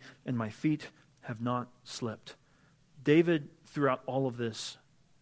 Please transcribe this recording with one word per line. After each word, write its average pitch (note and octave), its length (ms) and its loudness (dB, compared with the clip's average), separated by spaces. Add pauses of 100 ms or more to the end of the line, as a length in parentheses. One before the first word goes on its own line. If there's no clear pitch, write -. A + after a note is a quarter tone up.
(260)
and B2+ 120 0
my A2 120 -2
feet D3+ 400 -2 (320)
have A2+ 180 -8
not B2 300 -2 (140)
slipped." - 520 -8 (680)
David, D#3+ 440 6 (180)
throughout C3+ 420 0
all C3+ 200 0
of A#2+ 100 -6
this, A2+ 400 -6 (440)